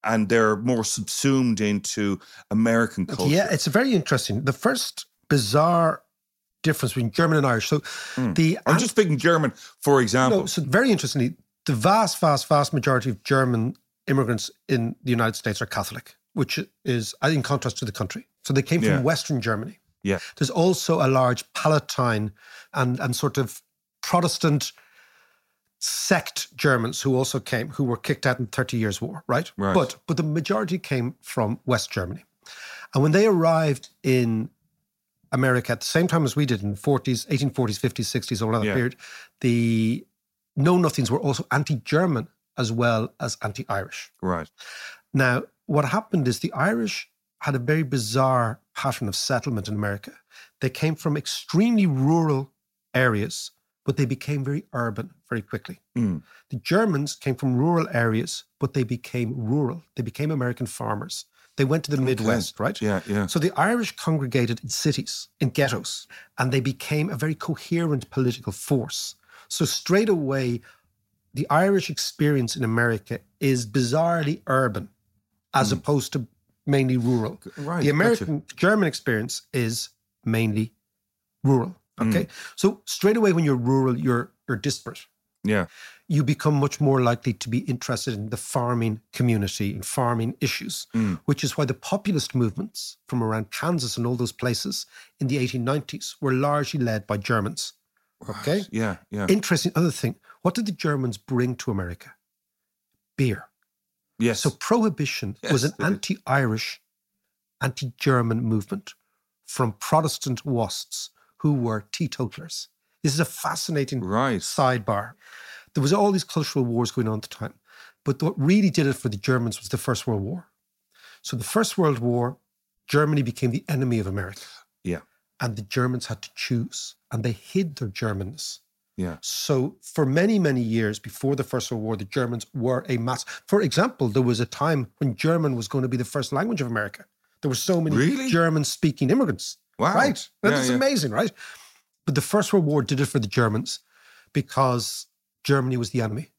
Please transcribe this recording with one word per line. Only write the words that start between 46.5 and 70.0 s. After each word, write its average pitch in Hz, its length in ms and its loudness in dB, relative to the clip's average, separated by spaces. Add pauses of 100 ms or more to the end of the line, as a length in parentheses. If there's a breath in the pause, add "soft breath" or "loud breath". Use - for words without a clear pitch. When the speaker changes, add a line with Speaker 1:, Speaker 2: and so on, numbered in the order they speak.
Speaker 2:
Irish 208 580 -4 (320)
had 143 140 -2
a 127 40 -2
very 151 240 0
bizarre 127 760 0 (160)
pattern 123 320 -4
of 98 80 -4
settlement 113 540 -2
in 104 60 -4
America. 104 360 -4 (480 loud breath)
They 135 100 0
came 156 260 0
from 151 200 -2
extremely 202 720 2
rural 143 640 2 (420)
areas, 117 580 2 (340)
but 139 100 0
they 147 100 2
became 135 380 -4
very 143 300 -4
urban 117 380 -4 (180)
very 113 120 -2
quickly. - 380 -10 (180)
Speaker 1:
Mm. 95 260 0 (260 soft breath)
Speaker 2:
The 127 80 -8
Germans 165 580 0
came 131 200 -2
from 127 200 0
rural 160 380 2
areas, 117 500 0 (160)
but 135 140 -4
they 135 100 0
became 120 540 -4
rural. 131 460 -2 (120)
They 123 80 -4
became 147 280 -4
American 123 340 -2
farmers. 110 600 -8 (300 soft breath)
They 143 100 2
went 156 200 0
to 143 60 -4
the 147 60 0
Speaker 1:
Okay. 131 80 2
Speaker 2:
Midwest, 110 540 0
right? 135 220 -2
Speaker 1:
Yeah, 101 260 0
yeah. 101 200 0
Speaker 2:
So - 120 -4
the 175 180 0
Irish 214 380 0
congregated 127 680 0
in 113 60 -12
cities, - 600 -4 (100)
in 139 120 2
ghettos, - 560 -2 (300 loud breath)
and 131 140 0
they 135 100 2
became 151 480 -2
a 156 60 -4
very 151 200 -2
coherent 160 760 -2
political 123 420 -2
force. - 640 -4 (320 loud breath)
So - 180 -2
straight 214 440 0